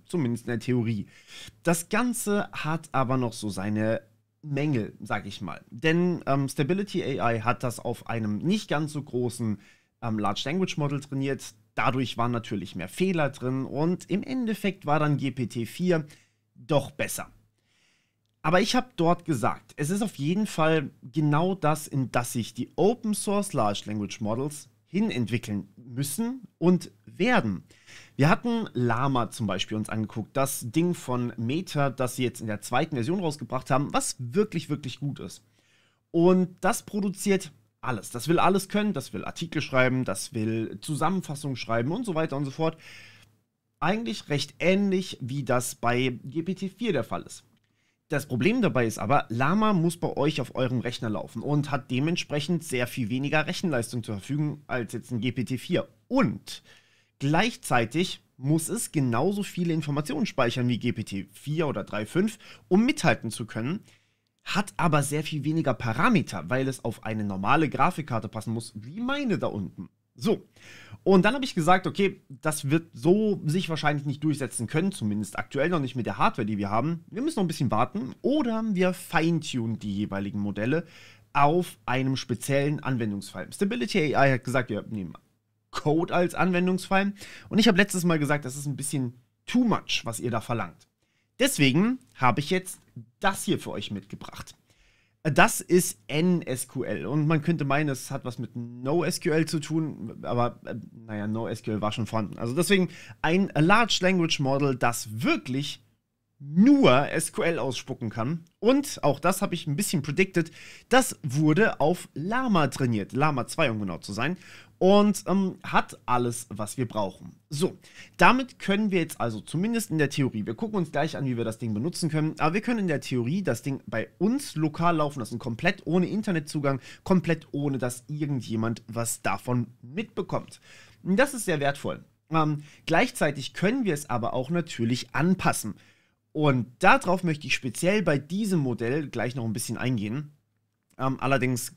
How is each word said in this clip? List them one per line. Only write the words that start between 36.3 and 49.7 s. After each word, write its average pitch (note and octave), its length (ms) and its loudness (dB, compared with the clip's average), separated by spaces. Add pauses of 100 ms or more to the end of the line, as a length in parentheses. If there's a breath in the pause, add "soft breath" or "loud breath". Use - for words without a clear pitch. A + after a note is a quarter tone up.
das G3+ 220 0
produziert G3 680 -2 (300)
alles. A#2 280 -4
Das A#2+ 180 -8
will E3+ 120 4
alles F#3 280 4
können, G#3 260 0
das - 200 -6
will - 120 -6
Artikel - 360 -4
schreiben, B2+ 440 4
das - 280 -6
will A2 480 -2
Zusammenfassungen D3+ 720 -2
schreiben A#2 360 -2
und A#3 140 -4
so F3+ 100 -4
weiter D#3 200 -2
und C#3+ 100 -2
so C3+ 60 -6
fort. D#3+ 260 0 (1040 loud breath)
Eigentlich G#3+ 500 -2
recht - 300 -4
ähnlich, F#3+ 640 2
wie C3 220 -6
das B2 320 0
bei B2 480 0
G D3+ 180 -6
P F3+ 140 -4
T F#3+ 140 -8
vier A3+ 240 -4
der A#2+ 100 0
Fall F2+ 180 -6
ist. - 220 -18 (640)
Das D3 160 -2
Problem G3 380 0
dabei A#2 240 2
ist G#2+ 100 -4
aber, B2+ 320 0
Llama F3 420 2